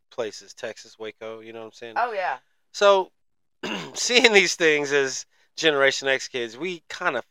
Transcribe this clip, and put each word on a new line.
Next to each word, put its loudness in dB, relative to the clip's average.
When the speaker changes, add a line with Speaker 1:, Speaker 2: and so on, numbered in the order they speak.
Speaker 1:
places, -8
Texas, -14
Waco, -12
you -18
know -14
what -14
I'm -18
saying? -16
Speaker 2:
Oh, -2
yeah. -6
Speaker 1:
So, 4
<clears throat> -8
seeing 4
these 4
things 2
as 0
Generation 2
X -2
kids, -8
we -8
kinda -4